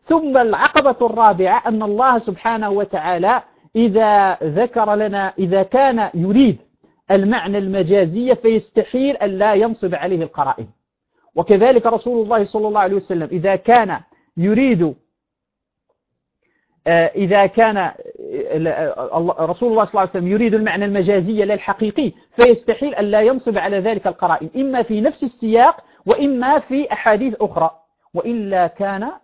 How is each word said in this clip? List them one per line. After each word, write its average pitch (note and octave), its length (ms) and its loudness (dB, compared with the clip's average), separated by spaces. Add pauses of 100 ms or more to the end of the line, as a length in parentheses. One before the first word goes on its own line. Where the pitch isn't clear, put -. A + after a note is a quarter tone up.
ثم D#4 320 2
العقبة B3 680 2
الرابعة G#3+ 640 2
أن A3 160 -2
الله A#3 340 2
سبحانه A3 520 -4
وتعالى G3 720 0 (340)
إذا G#3+ 580 4 (100)
ذكر G#3 520 0
لنا، G3+ 440 -2
إذا F#3+ 240 2
كان A#3+ 500 2
يريد G3 440 2 (540)
المعنى G3 460 -2
المجازي G3 760 0
فيستحيل A3+ 840 -2
أن G#3 120 -2
لا G3+ 240 0
ينصب G3+ 420 -2
عليه E3 280 -4
القرائن، C3+ 440 -6 (680)
وكذلك A3 500 2
رسول A#3 380 -2
الله G#3+ 200 0
صلى G#3+ 240 -4
الله G#3 120 -2
عليه F#3+ 160 0
وسلم F3+ 360 -4
إذا F#3 240 -2
كان G3+ 440 2 (380)
يريد، G3 580 0 (1900)
آه، E3+ 280 4
إذا G3 300 2
كان، A3 320 2
آه، D#3 1600 -4
رسول F3 320 -2
الله A3 120 2
صلى - 80 -8
الله G3+ 100 0
عليه F#3 80 0
وسلم F3+ 180 -4
يريد G#3+ 260 0
المعنى G3+ 320 -2
المجازي G3+ 600 0
لا G#3 80 -2
الحقيقي G#3 580 -4 (200)
فيستحيل A#3+ 640 2
أن G#3 100 -2
لا G#3 160 2
ينصب A#3+ 360 0
على G3 220 -2
ذلك G#3 280 -2
القرائن، E3 480 -2
إما C4 280 -2
في G#3+ 180 -2
نفس C#4+ 220 -2
السياق A#3 600 2 (220)
وإما C4+ 540 0
في C4+ 340 -4
أحاديث G#3+ 480 0
أخرى، E3 300 -2 (420)
وإلا G3 540 -2
كان G3 440 -6 (120)